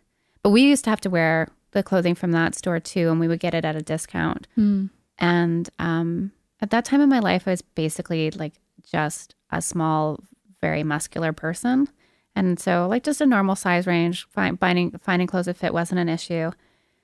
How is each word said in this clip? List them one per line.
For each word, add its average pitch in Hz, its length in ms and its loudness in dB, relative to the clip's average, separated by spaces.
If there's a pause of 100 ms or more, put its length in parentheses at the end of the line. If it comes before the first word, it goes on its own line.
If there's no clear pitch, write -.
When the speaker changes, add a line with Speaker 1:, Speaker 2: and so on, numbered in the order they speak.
(420)
Speaker 1:
But 202 80 4
we 233 120 8
used 277 220 6
to 226 60 0
have 214 120 0
to 196 80 -2
wear 160 380 2 (240)
the 202 100 0
clothing 175 320 2
from 170 180 -2
that 165 220 2
store 170 260 -4
too, 165 300 0
and 160 100 2
we 165 80 2
would 170 120 -2
get 170 140 -2
it 165 100 -2
at 156 120 -4
a 156 60 -6
discount. - 640 -6 (120)
Speaker 2:
Mm. 202 320 2 (280)
Speaker 1:
And, 175 600 0
um, 170 540 -4 (280)
at 208 100 -6
that 233 140 0
time 277 160 2
in 294 80 6
my 262 120 4
life, 185 260 0
I 190 60 0
was 180 100 -2
basically, 160 680 -4
like, 151 220 -10 (360)
just - 440 -4 (160)
a 160 120 -4
small, 156 560 -2 (420)
very 156 220 -2
muscular 156 500 -4
person. 247 560 -2 (480)
And 180 220 2
so, 175 300 0
like, 233 160 -2
just 294 160 -2
a 302 60 2
normal 196 280 4
size 180 320 0
range, 175 440 0
fi-, 185 260 -2
finding, 175 340 0 (120)
finding 180 240 0
clothes 180 200 -2
that 175 100 -4
fit - 180 -2
wasn't 170 260 -2
an 170 80 0
issue. 165 420 -4 (540)